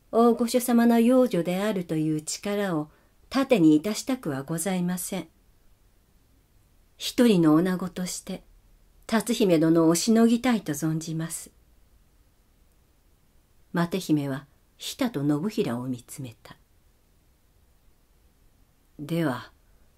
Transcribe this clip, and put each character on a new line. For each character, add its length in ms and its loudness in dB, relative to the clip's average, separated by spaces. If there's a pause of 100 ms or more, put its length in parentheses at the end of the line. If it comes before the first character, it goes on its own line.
(120)
大 220 4
御 140 -2
所 140 0
様 240 2
の 160 4
養 260 4
女 160 0
で 180 -4
あ 120 -2
る 100 -4
と 140 -4
い 180 -2
う 60 -6
力 560 -4
を 120 -6 (400)
盾 300 0
に 160 6
い 60 2
た 120 -4
し 120 -10
た 100 -6
く 140 -8
は 140 -6
ご 140 -8
ざ 160 -4
い 80 -2
ま 160 -4
せ 220 -10
ん。 80 -12 (1700)
一 320 0
人 140 4
の 140 6
女 220 0
子 120 -8
と 160 -10
し 160 -10
て、 220 -14 (640)
辰 260 -2
姫 260 2
殿 300 4
を 60 4
し 180 0
の 120 6
ぎ 160 2
た 120 0
い 80 0
と 100 -8
存 280 -4
じ 160 -8
ま 140 -8
す。」 220 -14 (2250)
マ 140 -2
テ 120 -6
姫 300 -2
は 160 -8 (320)
ひ 200 -14
た 140 -2
と 100 -6
信 280 -2
平 280 -4
を 100 -10
見 140 -8
つ 200 -18
め 200 -14
た。 140 -20 (2500)
「で 280 -4
は、 260 -6 (460)